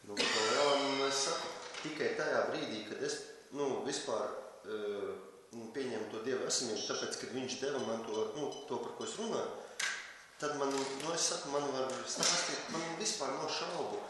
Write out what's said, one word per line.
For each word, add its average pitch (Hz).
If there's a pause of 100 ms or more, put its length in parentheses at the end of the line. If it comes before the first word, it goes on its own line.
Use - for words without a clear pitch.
nu, 101
to -
vēl, 143
nu, 135
es -
saku, 165 (280)
tikai 151
tajā 131
brīdī, 113
kad 113
es, 147 (300)
nu, 139 (160)
vispār, 117 (300)
eh, 104 (380)
nu, 117
pieņēmu 117
to 110
Dieva 123
esamību, 110
tāpēc, 123
kad 110
viņš 131
deva 135
man 113
to, 110
nu, 143 (240)
to, 123
par 120
ko 107
es -
runāju, 190 (840)
tad 147
man, 139
nu, 135
es 165
saku, 160
man 143
var 131 (160)
stāstīt, -
man 165
vispār 175
nav 160
šaubu. 151